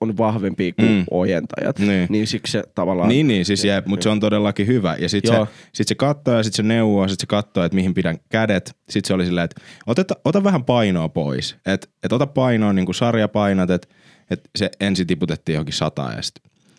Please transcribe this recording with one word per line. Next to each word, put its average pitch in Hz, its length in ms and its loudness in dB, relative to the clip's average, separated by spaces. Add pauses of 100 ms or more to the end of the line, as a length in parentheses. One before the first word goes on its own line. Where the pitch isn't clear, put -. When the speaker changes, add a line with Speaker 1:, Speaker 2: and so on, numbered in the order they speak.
Speaker 1:
on 110 160 -2
vahvempia 98 640 0
kuin 110 120 4
Speaker 2:
Mm. 98 200 2
Speaker 1:
ojentajat, - 680 -2
Speaker 2:
Niin. 95 300 2
Speaker 1:
niin 107 180 0
siksi - 240 -6
se 113 120 -2 (120)
tavallaan 90 340 2
Speaker 2:
Niin, 143 180 4
niin, 98 180 2
siis 101 200 0
jep, 98 200 0
mut 95 160 -2
se 113 80 2
on 107 100 2
todellakin 104 480 2
hyvä. 104 320 0
Ja 85 100 -2
sit 101 160 0
Speaker 1:
Joo. 113 200 4
Speaker 2:
se, 104 60 -8 (220)
sit - 140 -2
se - 80 -2
kattoo, 139 420 0
ja 110 60 2
sit 110 100 -2
se 110 100 -2
neuvoo, 107 440 2
sit 95 120 -4
se - 80 -8
kattoo, 104 360 -2
että 85 120 0
mihin 92 180 0
pidän 85 240 -2 (120)
kädet. 107 460 -2 (140)
Sit 101 160 -4
se 98 80 -2
oli 92 120 0
silleen, 87 200 0
että - 160 -10 (260)
oteta-, 180 380 0
ota 190 180 2
vähän 180 200 2
painoa 98 460 2
pois. 71 460 -4 (100)
Et, 95 240 -2 (140)
et 92 100 -4
ota 135 140 0
painoa, 120 460 2
niinku 92 200 0
sarjapainot, 104 760 0
et, 90 200 -2 (420)
et 90 100 -4 (140)
se 101 140 -2 (100)
ensin 92 280 0
tiputettiin 80 460 -2
johonkin 76 220 -4
sataan, 69 400 -4
ja - 60 -10
sit, - 140 -12 (440)